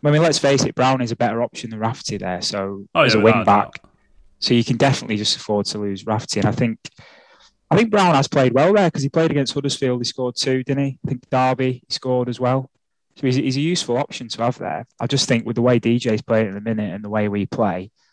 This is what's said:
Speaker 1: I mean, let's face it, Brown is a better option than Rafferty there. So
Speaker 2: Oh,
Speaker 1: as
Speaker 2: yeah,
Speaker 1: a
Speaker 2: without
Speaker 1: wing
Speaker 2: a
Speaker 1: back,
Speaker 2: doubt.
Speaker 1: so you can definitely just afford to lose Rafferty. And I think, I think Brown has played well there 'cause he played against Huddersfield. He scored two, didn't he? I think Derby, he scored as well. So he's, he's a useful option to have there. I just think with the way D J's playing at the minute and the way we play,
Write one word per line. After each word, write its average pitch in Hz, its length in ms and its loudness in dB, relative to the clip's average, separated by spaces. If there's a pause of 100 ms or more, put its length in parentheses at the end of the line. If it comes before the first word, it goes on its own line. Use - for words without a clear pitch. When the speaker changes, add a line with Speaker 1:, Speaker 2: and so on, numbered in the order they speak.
Speaker 1:
I 147 100 4
mean, 151 100 4
let's 160 180 2
face 139 240 4
it, - 120 -2
Brown 131 260 2
is 113 100 -4
a 117 60 -6
better 117 260 0
option - 280 -10
than 110 80 -10
Rafferty 113 360 -4
there. 90 260 -6
So 98 440 -6 (100)
Speaker 2:
Oh, 165 60 2
Speaker 1:
as 117 140 4
Speaker 2:
yeah, 107 40 4
Speaker 1:
a 101 40 2
Speaker 2:
without 110 120 8
Speaker 1:
wing 98 60 2
Speaker 2:
a 95 40 -2
Speaker 1:
back, - 360 2
Speaker 2:
doubt. - 100 -20 (480)
Speaker 1:
so - 140 0
you 120 100 4
can 127 140 -2
definitely 135 400 0
just 104 180 -2
afford 104 300 -2
to - 140 -8
lose 98 260 -6
Rafferty. 110 340 -4
And 101 80 0
I 104 40 2
think, 117 260 -2 (960)
I 156 40 4
think 220 140 4
Brown 190 240 4
has 170 140 4
played 131 260 2
well 151 180 4
there 202 200 4
'cause 143 100 -4
he 135 80 -2
played 160 220 0
against 139 220 -2
Huddersfield. 135 460 -2
He 117 60 -6
scored 123 300 -6
two, 131 280 -2
didn't 139 220 -2
he? 135 180 -6
I - 60 -4
think - 220 -8
Derby, 131 540 0
he - 80 -10
scored 123 360 -2
as 117 100 -6
well. 127 300 0 (460)
So - 100 -6
he's, 127 100 2
he's 135 220 0
a 143 40 0
useful 156 360 -2
option 127 320 -6
to - 140 -6
have 123 160 -2
there. 92 260 -8 (140)
I 120 80 -6
just 139 200 0
think 117 180 0
with 110 100 -4
the 117 80 0
way 123 160 4
D 120 180 2
J's 117 240 -2
playing 117 280 0
at 95 40 -8
the 101 80 -8
minute 107 320 -4
and 104 100 -10
the 101 60 -12
way 104 180 0
we 101 200 -2
play, 95 420 -2 (240)